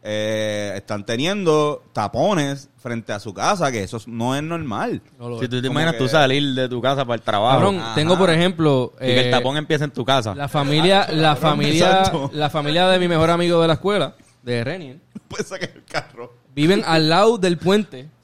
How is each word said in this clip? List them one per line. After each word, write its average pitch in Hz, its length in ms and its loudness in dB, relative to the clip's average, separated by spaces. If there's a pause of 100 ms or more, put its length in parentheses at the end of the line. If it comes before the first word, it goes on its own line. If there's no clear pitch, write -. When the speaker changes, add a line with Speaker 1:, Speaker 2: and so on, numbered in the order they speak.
Speaker 1:
eh, 107 680 -4
están 101 300 -8
teniendo 151 840 0
tapones 139 840 -2
frente 117 340 -8
a 104 80 -6
su 107 140 -12
casa, 147 380 -2
que 113 120 -4
eso 113 220 -8
no 120 300 -4
es 143 80 -4
normal. 160 580 -6 (160)
Speaker 2:
No 120 120 -12
lo 117 100 -10
Speaker 3:
Si 120 60 -4
Speaker 2:
es. 117 40 -6
Speaker 3:
tú 123 120 -4
te 131 60 -4
Speaker 1:
Como 143 120 -2
Speaker 3:
imaginas 165 160 0
Speaker 1:
que 120 80 -2
Speaker 3:
tú 127 40 0
salir 139 460 2
de 127 160 -2
tu 120 100 -6
casa 135 240 0
para 120 120 -2
el 110 60 -6
trabajo. 110 360 2
Speaker 2:
Cabrón, 190 220 2
Speaker 1:
Ajá. 113 160 -8
Speaker 2:
tengo, 160 220 2
por 185 120 4
ejemplo, 160 680 2
Speaker 3:
Y - 20 -20
que 127 220 2
el 123 60 2
Speaker 2:
eh, 123 40 2
Speaker 3:
tapón 131 260 0
empiece 151 260 -2
en 143 80 -4
tu 120 140 -6
casa. 113 300 0
Speaker 2:
la 143 120 -8
familia, 156 640 2
la 156 220 2
Speaker 1:
Cabrón, 147 40 -2 (140)
Speaker 2:
familia, 151 380 2
Speaker 1:
exacto. 180 440 2
Speaker 2:
la 151 180 -2
familia 156 360 0
de 185 120 4
mi 180 80 0
mejor 165 240 4
amigo 170 300 2
de 165 60 4
la 160 60 4
escuela, 160 420 -2 (280)
de 120 200 -2
Renier, 147 360 -10 (140)
Speaker 1:
<laughs> - 140 -20
Puedes - 200 -8
sacar 185 260 -10
el - 100 -20
carro. - 500 -10 (200)
Speaker 2:
viven 160 320 2
al 160 240 2
lado 214 300 4
del 175 180 0
puente 160 500 0 (160)